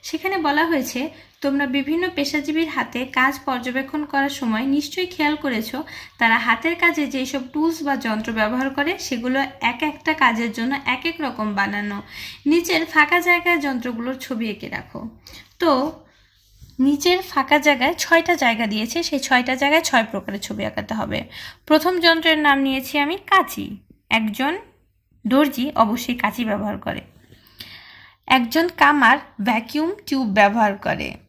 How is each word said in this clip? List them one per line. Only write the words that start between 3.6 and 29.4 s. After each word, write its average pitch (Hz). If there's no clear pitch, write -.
করার 277
সময় 233
নিশ্চয়ই 294
খেয়াল 302
করেছো, 254
তারা 226
হাতের 240
কাজে 330
যেসব 262
টুলস 320
বা 277
যন্ত্র 220
ব্যবহার 226
করে, 285
সেগুলো 254
এক 240
একটা 302
কাজের 233
জন্য 262
এক 262
এক 330
রকম 220
বানানো। 202
নিচের 339
ফাঁকা 320
জায়গায় 349
যন্ত্রগুলোর 247
ছবি 233
এঁকে 202
রাখো। -
তো 294
নিচের 294
ফাঁকা 294
জায়গায় 285
ছয়টা 339
জায়গা 233
দিয়েছে, 220
সেই 294
ছয়টা 254
জায়গায় 285
ছয় 226
প্রকারের 196
ছবি 214
আঁকাতে 208
হবে। 214
প্রথম 320
যন্ত্রের 330
নাম 285
নিয়েছি 269
আমি 294
কাঁচি। 277
একজন 226
দর্জি 269
অবশ্যই 233
কাঁচি 220
ব্যবহার 208
করে। -
একজন 262
কামার 277